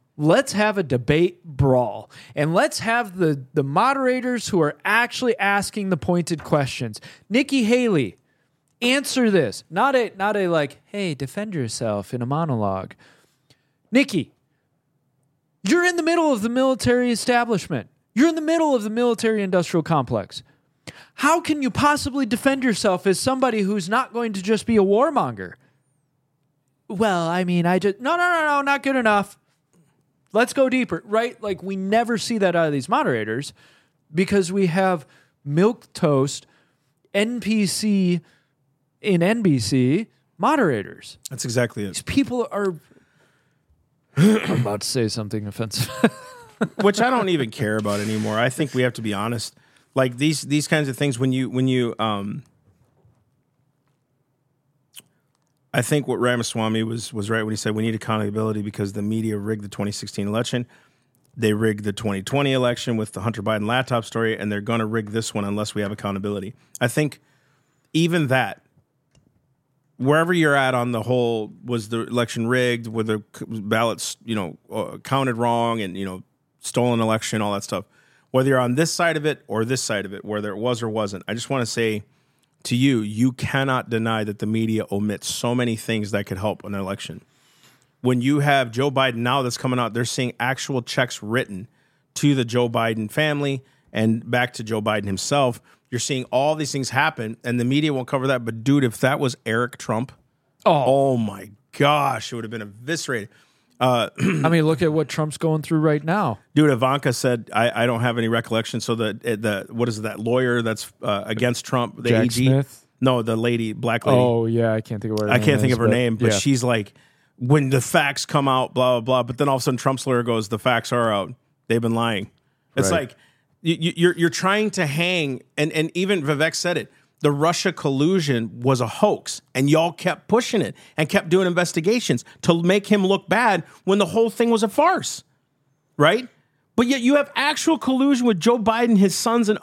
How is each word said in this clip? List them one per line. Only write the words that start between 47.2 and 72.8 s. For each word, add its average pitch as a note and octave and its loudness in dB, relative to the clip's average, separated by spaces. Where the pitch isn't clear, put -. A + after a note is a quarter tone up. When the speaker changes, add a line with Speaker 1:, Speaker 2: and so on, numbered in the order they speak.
Speaker 2:
even C3+ 0
care G#2+ -2
about G#2 -2
anymore. G#2+ -2
I B2 2
think C#3+ -4
we B2+ 2
have B2 2
to A2+ -10
be G#2 -4
honest. A2 -4
Like, C3 0
these, D3+ 0
these C#3+ -2
kinds D3+ 0
of B2 -6
things, C#3 -2
when C3 0
you, C3 -2
when C3 0
you, B2 0
um, G#2 -4
I B2 2
think C#3+ 0
what A#2+ -2
Ramaswamy A2+ 0
was, A2+ -6
was G#2 -4
right A2+ 0
when G#2+ -4
he G#2+ -2
said G#2+ -2
we A2 -2
need A2+ 0
accountability G#2+ -2
because G2+ -6
the G#2 -6
media A2 -2
rigged G#2 -4
the G2+ -12
twenty G2+ -6
sixteen G#2 -8
election. A#2+ -2
They A2 2
rigged G#2 0
the G#2 -2
twenty G2+ -4
twenty C#3 0
election B2 0
with G#2+ -4
the - -10
Hunter A2 -4
Biden G#2 -2
laptop A#2+ 0
story, A2+ -2
and G#2 -4
they're G2+ -4
gonna A2+ -2
rig G#2+ -4
this A2 -6
one G#2 -4
unless G#2 -4
we G#2 -2
have G2+ -4
accountability. G2+ -6
I A#2+ 2
think D3+ -4
even E3 2
that, B2 0
wherever D#3 2
you're D#3 4
at C3 2
on A#2+ 0
the A2+ -2
whole, A#2 0
was A2+ -6
the A#2 -2
election A#2 -2
rigged, A#2+ 0